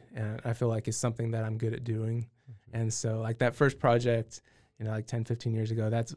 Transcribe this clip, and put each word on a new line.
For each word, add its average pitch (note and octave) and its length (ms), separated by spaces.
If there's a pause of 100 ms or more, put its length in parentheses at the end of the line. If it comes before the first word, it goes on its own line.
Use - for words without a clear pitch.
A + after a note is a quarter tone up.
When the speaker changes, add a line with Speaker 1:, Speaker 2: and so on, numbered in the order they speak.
(140)
Speaker 1:
and A2 300
I A#2 100
feel B2 140
like A2+ 200
is A2 80
something A#2 360
that A2+ 120
I'm A2 120
good A2+ 160
at B2 120
doing. A2+ 380 (280)
Speaker 2:
Mm-hmm. - 300
Speaker 1:
And A2+ 120
so, A2+ 280
like, A2+ 180
that B2 160
first C#3 240
project, A#2+ 640 (360)
you A2+ 60
know, G#2+ 80
like, A2 140
ten, A2+ 180
fifteen A#2 300
years A2 180
ago, A2 180
that's, A#2 260